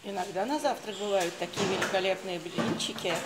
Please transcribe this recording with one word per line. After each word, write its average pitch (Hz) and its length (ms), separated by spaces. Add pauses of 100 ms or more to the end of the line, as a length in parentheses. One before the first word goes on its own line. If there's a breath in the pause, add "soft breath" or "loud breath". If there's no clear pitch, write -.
Иногда 190 420
на 294 140
завтрак 240 380
бывают 196 420
такие 180 280
великолепные 185 720
блинчики 220 720 (120)